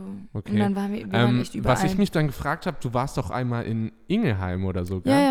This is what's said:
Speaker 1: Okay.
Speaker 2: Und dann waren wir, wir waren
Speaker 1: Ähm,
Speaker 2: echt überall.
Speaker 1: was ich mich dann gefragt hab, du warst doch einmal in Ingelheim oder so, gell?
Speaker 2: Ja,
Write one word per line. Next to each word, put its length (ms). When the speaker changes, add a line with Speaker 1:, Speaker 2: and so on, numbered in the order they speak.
Speaker 1:
Okay. 200
Speaker 2:
Und 60
dann 160
waren 180
wir, 140
wir 40
waren 240
Speaker 1:
Ähm, 60
Speaker 2:
echt 140
überall. 200
Speaker 1:
was 80
ich 140
mich 140
dann 160
gefragt 400
hab, 120
du 140
warst 240
doch 140
einmal 340
in 260
Ingelheim 580
oder 200
so, 160
gell? 100
Speaker 2:
Ja, 80